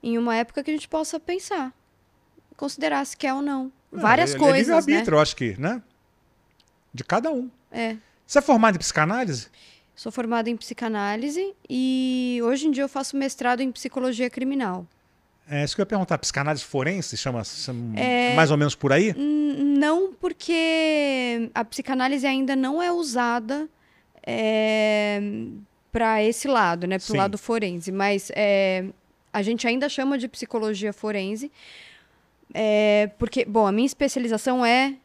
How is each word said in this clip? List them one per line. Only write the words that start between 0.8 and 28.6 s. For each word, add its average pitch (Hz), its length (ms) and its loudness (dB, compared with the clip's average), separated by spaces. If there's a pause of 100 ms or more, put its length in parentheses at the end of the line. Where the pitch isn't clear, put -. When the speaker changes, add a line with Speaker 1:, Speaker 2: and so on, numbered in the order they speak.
Speaker 1:
possa 311 320 -4
pensar, 349 540 -6 (800)
considerar 285 520 -2
se - 100 -14
quer 269 160 -2
ou 277 80 -4
não. 269 300 -4 (200)
Speaker 2:
Não, 190 120 -6
Speaker 1:
Várias 254 300 6
Speaker 2:
é, - 20 -2
é - 20 -4
Speaker 1:
coisas, 269 300 6
Speaker 2:
livre-arbítrio, 302 460 4
Speaker 1:
né? 151 40 8
Speaker 2:
eu 151 40 8
acho - 140 2
que, 110 240 -4
né? 208 220 -2 (1120)
De - 100 -10
cada 233 280 0
um. 254 180 -4 (220)
Speaker 1:
É. 226 240 -4 (320)
Speaker 2:
Você - 100 2
é 277 40 6
formado 226 340 6
em 165 40 -2
psicanálise? 160 680 0 (480)
Speaker 1:
Sou - 160 -12
formada 226 360 -2
em 233 80 -2
psicanálise 226 1000 -4 (120)
e 254 760 0
hoje 269 240 0
em 302 40 4
dia 269 120 0
eu 269 60 -2
faço 277 280 -6
mestrado 247 440 0
em 262 100 -2
psicologia 254 580 -4
criminal. 240 560 -4 (640)
Speaker 2:
É, 147 140 -2
isso 143 120 -4
que 208 60 -2
eu - 20 2
ia 190 40 -2
perguntar, 185 320 0
psicanálise 143 440 -2
forense, 143 540 -4
chama, 120 260 -4
chama 120 560 -8
Speaker 1:
É, 247 340 2
Speaker 2:
mais 160 160 6
ou 151 60 4
menos 147 200 2
por 135 180 2
aí? 196 160 4
Speaker 1:
n-, 285 680 0
não, 330 360 2
porque 311 1400 0
a 233 120 -2
psicanálise 262 600 -2
ainda 269 300 0
não 269 260 0
é 349 120 0
usada, 247 760 -2 (580)
é, 214 960 0 (680)
pra 226 320 2
esse 226 240 0
lado, 180 400 2
né, 190 100 -2
pro 180 100 -8
Speaker 2:
Sim. 208 100 -2
Speaker 1:
lado 196 200 0
forense, 190 540 -4
mas, 196 440 -2
é, 196 500 2 (480)